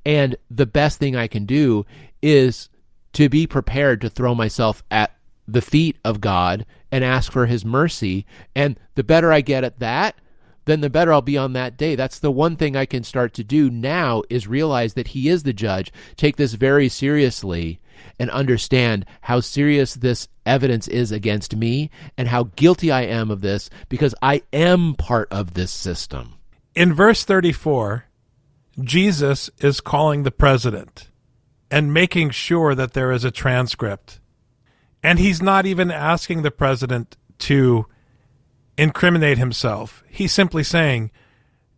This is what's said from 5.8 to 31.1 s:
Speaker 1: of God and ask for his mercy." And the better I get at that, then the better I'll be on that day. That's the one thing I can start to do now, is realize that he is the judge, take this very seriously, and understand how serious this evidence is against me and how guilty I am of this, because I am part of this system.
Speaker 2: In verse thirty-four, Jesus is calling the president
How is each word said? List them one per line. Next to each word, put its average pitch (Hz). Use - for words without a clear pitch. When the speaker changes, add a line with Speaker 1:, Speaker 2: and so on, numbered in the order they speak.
Speaker 1:
of 107
God 95
and 127
ask 127
for 123
his 117
mercy." 113
And 139
the 131
better 165
I 151
get 131
at -
that, 131
then 156
the 147
better 160
I'll 147
be 139
on 135
that 127
day. 151
That's 131
the 147
one 156
thing 147
I 135
can 123
start 123
to 113
do 139
now, 123
is 113
realize 123
that 127
he 135
is 170
the 135
judge, 98
take 151
this 127
very 135
seriously, 101
and 123
understand 120
how 123
serious 143
this 123
evidence 123
is 117
against 107
me 120
and 123
how 120
guilty 170
I 127
am 113
of 101
this, 101
because 131
I 139
am 170
part 113
of 95
this 90
system. 65
Speaker 2:
In 170
verse 208
thirty-four, 143
Jesus 143
is 143
calling 147
the 135
president 123